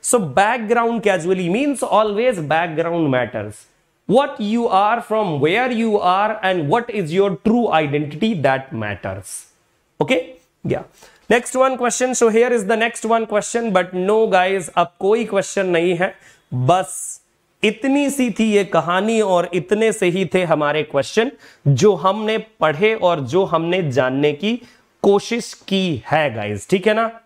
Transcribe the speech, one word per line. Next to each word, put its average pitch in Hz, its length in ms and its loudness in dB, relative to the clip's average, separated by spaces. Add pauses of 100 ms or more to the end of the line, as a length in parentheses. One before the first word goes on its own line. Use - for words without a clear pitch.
So 247 160 2 (180)
background 233 640 0
casually 185 460 0
means 262 340 -2
always 214 560 0 (140)
background 165 640 0
matters, 110 440 -4 (500)
what 277 300 2
you 220 280 -2
are, 208 420 2
from 202 300 0
where 208 320 0
you 220 280 0
are 196 440 0
and 180 280 0
what 233 180 0 (120)
is 156 160 -6
your 196 120 4 (180)
true 226 200 2 (120)
identity, 151 540 -2 (140)
that 135 260 -2
matters। 101 600 -8 (640)
Okay, 143 200 2 (460)
yeah, - 180 -4 (460)
next 247 260 0
one 262 220 2
question। 240 380 -2
So 233 140 4
here 226 280 2
is 202 80 -4
the 220 200 0
next 233 200 -6
one 226 280 0
question, 226 440 -2
but 180 160 -2
no 185 340 2
guys, 190 500 2
अब 175 220 0
कोई 214 260 2
क्वेश्चन 196 400 -2
नहीं 175 300 2
है, 180 180 -2 (400)
बस 165 540 0 (560)
इतनी 269 460 2
सी 254 220 -2
थी 220 200 0
ये 202 140 4
कहानी 190 560 0
और 180 320 2
इतने 208 400 0
से 190 160 0
ही 185 240 -2
थे 185 100 2
हमारे 151 400 0
क्वेश्चन 208 480 -2 (360)
जो 143 280 6
हमने 208 420 0 (220)
पढ़े 160 340 2
और 175 260 0
जो 143 260 0
हमने 170 360 0 (100)
जानने 135 420 2
की 220 280 -2 (420)
कोशिश 208 500 0
की 185 580 -2
है 147 240 2
गाइस, 104 340 -6
ठीक 190 180 2
है 214 60 2
ना? 220 160 -2 (160)